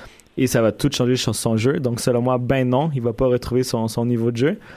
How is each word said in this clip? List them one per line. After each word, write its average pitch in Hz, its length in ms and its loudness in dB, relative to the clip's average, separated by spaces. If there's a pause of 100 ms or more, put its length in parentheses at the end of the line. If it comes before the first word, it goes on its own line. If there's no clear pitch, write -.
(360)
Et 131 100 2
ça 120 140 2
va 110 120 4
tout 143 200 -2
changer 127 240 0
sur 117 180 -2
son 113 220 0
jeu. 131 240 0
Donc, 120 200 -2
selon 120 200 0
moi, 127 160 0
ben 127 320 0
non, 139 260 2
il 127 60 -2
va 117 140 -2
pas 131 120 0
retrouver 123 360 0
son, 113 260 -2
son 117 160 -2
niveau 120 260 0
de 120 60 -4
jeu. 156 220 0 (180)